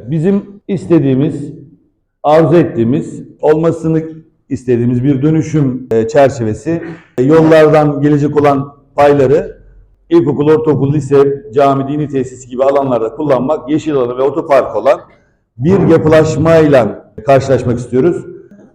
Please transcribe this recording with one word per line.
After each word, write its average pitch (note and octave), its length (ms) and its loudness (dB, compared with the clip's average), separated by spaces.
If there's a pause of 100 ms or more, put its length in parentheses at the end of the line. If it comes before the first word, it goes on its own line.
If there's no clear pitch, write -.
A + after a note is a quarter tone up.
Bizim E3+ 360 -2 (240)
istediğimiz, C#3+ 840 -2 (680)
arzu D3+ 320 2
ettiğimiz, A#2+ 680 -2 (180)
olmasını D#3+ 640 -2 (460)
istediğimiz A#2+ 540 -2
bir C3+ 180 0
dönüşüm, D3+ 680 -2
e, A2+ 160 0
çerçevesi. C#3 760 -2 (340)
E, B2 60 0
yollardan D3+ 800 4
gelecek D3 400 0
olan C#3 320 0 (220)
payları C#3+ 680 2 (480)
ilkokul, E3 380 2
ortaokul, D3+ 460 2
lise, C#3 500 0 (120)
cami, C3+ 320 0
dini D3 200 -4
tesis B2+ 400 -8
gibi B2 160 -4
alanlarda C3 520 -2
kullanmak, C#3 540 -2
yeşil D#3 260 -2
alanı B2 220 -2
ve B2+ 40 -2
otopark C#3 540 0
olan C3+ 240 0 (580)
bir E3 300 2
yapılaşmayla D#3 1300 2 (120)
karşılaşmak C3 540 0
istiyoruz. D3 460 -2 (500)